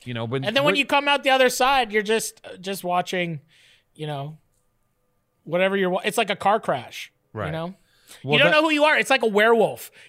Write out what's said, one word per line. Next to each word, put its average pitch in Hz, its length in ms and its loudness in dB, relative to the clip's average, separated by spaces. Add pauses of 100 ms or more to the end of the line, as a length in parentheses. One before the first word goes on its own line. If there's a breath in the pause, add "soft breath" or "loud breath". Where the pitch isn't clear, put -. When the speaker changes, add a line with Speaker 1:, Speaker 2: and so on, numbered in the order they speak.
Speaker 1:
you 123 100 -10
know. 117 120 -6
When, 135 180 -4
Speaker 2:
And 220 100 -4
then 277 80 -4
when 294 120 2
Speaker 1:
when - 20 0
Speaker 2:
you 277 100 -2
come 285 220 0
out 277 160 0
the 277 60 4
other 262 180 6
side, 254 420 0
you're 214 120 0
just, 214 420 -4
uh, 190 140 -16
just 185 260 -8
watching, 175 560 -4 (540 soft breath)
you 151 120 -10
know, 147 300 -8 (1080)
whatever 185 320 0
you're 185 140 0
wa-, 180 140 -2
it's 208 140 -2
like 208 120 0
a 196 60 -2
car 208 240 2
crash, 123 500 -6 (220)
Speaker 1:
Right. 107 140 -6
Speaker 2:
you 151 60 -6
know? 165 220 -8 (500 loud breath)
Speaker 1:
Well, 131 80 -2
Speaker 2:
You 240 100 4
don't 285 80 6
Speaker 1:
that 302 80 4
Speaker 2:
know 311 40 4
who 320 100 0
you 294 120 2
are. 302 140 4
It's 220 100 -2
like 262 140 2
a 233 60 0
werewolf. 214 640 2 (160 loud breath)